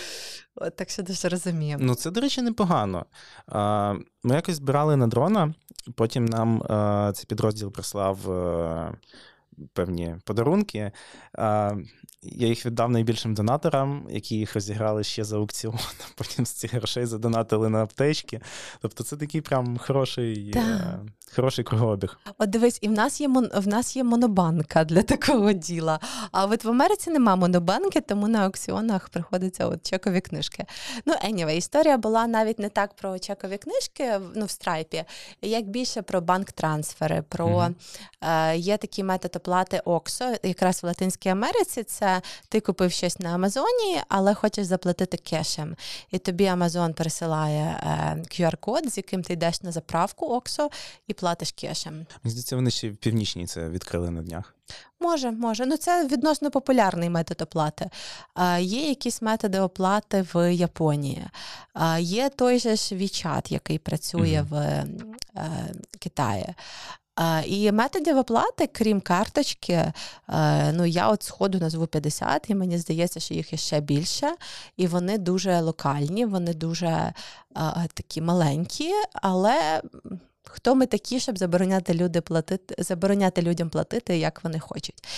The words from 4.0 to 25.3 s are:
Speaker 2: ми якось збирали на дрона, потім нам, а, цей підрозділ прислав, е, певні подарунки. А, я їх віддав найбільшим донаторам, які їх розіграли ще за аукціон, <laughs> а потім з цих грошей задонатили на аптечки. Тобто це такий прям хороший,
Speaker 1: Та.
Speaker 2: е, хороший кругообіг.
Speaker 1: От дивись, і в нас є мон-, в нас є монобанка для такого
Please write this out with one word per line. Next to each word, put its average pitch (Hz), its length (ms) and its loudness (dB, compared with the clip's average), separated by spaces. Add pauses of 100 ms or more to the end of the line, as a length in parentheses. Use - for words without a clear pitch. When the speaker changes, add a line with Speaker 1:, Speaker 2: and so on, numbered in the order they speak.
Speaker 2:
ми 123 120 4
якось 170 200 0
збирали 143 400 2
на 127 120 6
дрона, 156 460 4 (420)
потім 117 300 2
нам, 113 380 2
а, 104 520 2
цей - 100 -12
підрозділ 107 460 -2
прислав, 98 600 -2
е, 85 600 -2 (800)
певні 85 500 -4
подарунки. 117 680 0 (420)
А, 107 380 0 (500)
я - 260 -2
їх 117 180 0
віддав 117 240 0
найбільшим 113 440 2
донаторам, 135 760 0
які 107 260 -6
їх 107 180 -4
розіграли 107 500 -2
ще - 200 -4
за 107 140 -4
аукціон, 107 420 -4 (100)
<laughs> - 100 -16
а - 40 -16 (120)
потім - 300 -4
з - 60 -4
цих - 220 -8
грошей 123 320 -2
задонатили 113 640 2
на 110 140 2
аптечки. 135 580 -2 (400)
Тобто - 220 -6
це 147 140 -8
такий 151 240 -4
прям 123 360 0
хороший, 117 760 -2
Speaker 1:
Та. 240 60 2
Speaker 2:
е, 220 400 -2 (360)
хороший 127 280 0
кругообіг. 110 560 0 (180)
Speaker 1:
От 214 120 2
дивись, 233 320 2
і 214 60 -2
в 214 40 2
нас 220 300 2
є 294 60 0
мон-, 254 340 4
в 190 60 0
нас 214 280 0
є 262 80 0
монобанка 185 840 4
для 165 180 6
такого 214 480 4